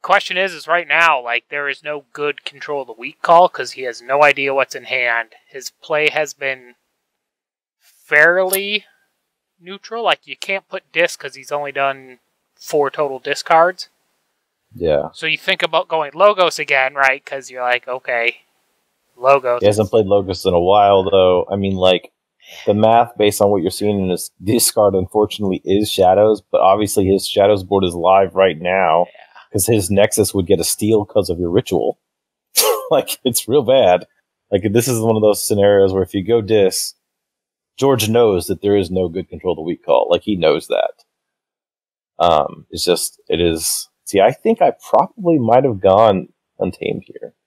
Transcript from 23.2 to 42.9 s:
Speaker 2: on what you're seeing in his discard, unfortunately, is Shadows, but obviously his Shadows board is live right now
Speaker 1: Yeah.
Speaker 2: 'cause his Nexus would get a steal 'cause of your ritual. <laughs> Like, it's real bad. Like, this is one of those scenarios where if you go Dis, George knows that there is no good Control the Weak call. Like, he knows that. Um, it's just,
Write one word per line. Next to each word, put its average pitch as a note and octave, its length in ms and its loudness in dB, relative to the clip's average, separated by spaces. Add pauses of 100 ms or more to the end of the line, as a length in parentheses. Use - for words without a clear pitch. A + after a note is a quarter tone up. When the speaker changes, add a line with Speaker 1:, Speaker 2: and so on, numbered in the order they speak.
Speaker 2:
on G2+ 100 4
what G2 120 0
you're F#2 80 -2
seeing G#2 280 -4
in F#2 120 -2
his F2 200 -6 (140)
discard, G#2+ 500 0
unfortunately, G2 680 -2
is G2+ 260 0
Shadows, G2+ 520 2
but - 180 -2
obviously G2+ 460 2
his F#2+ 200 0
Shadows G2+ 380 2
board G2 200 0
is E2+ 100 -2
live F2+ 420 2
right F#2 240 2
now F2+ 460 0
Speaker 1:
Yeah. - 140 -20 (300)
Speaker 2:
'cause G2+ 160 -4
his G#2 240 -2
Nexus G2+ 440 0
would F#2+ 120 -2
get F#2 140 2
a E2 40 -4
steal G#2+ 420 0
'cause G2 240 -4
of E2+ 100 -6
your E2+ 100 -4
ritual. F2 480 -2 (560)
<laughs> - 360 -2
Like, - 340 -2
it's - 240 -4
real C#3 140 2
bad. G2+ 440 4 (460)
Like, G2 100 0 (100)
this A#2+ 160 2
is A#2 120 -4
one A2 160 2
of G#2+ 60 0
those G#2 200 2
scenarios G2+ 500 4
where F#2+ 120 0
if - 100 -14
you G2 80 -2
go A#2 200 0
Dis, G2+ 520 0 (840)
George C3 320 0
knows A2 380 2
that F#2 160 -8
there G2+ 140 2
is F#2 140 -2
no F#2 180 -2
good F2 200 -10
Control E2+ 280 -6
the D#2+ 60 -14
Weak E2 220 -8
call. B1+ 260 2
Like, E2+ 120 0
he G#2 140 -4
knows D#2 320 0
that. - 240 -2 (1300)
Um, D#2 520 0
it's - 140 -8
just, - 440 -2